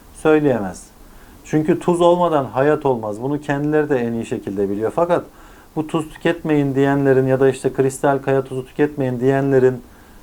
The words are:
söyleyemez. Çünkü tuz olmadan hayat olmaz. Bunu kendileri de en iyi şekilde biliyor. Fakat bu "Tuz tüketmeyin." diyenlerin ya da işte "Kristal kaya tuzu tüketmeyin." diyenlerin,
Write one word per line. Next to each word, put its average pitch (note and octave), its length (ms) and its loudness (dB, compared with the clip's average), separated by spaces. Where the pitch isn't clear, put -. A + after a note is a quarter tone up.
söyleyemez. C3+ 680 0
Çünkü D#3 340 0
tuz E3+ 200 0
olmadan E3+ 440 2
hayat C#3+ 420 0
olmaz. A2 360 -2
Bunu C#3+ 180 -4
kendileri D3 480 -2
de C#3+ 100 0
en A#2 140 -2
iyi A2+ 140 -4
şekilde G2+ 440 -4
biliyor. G#2+ 240 -2
Fakat E3+ 300 0
bu D3+ 100 -4
"Tuz D#3 220 -4
tüketmeyin." D3+ 640 -2
diyenlerin C#3 520 2
ya C3 140 2
da C3+ 80 4
işte C3 240 -2
"Kristal C3+ 460 0
kaya C3+ 240 -2
tuzu C3 240 -8
tüketmeyin." C#3 540 -2
diyenlerin, C3 640 2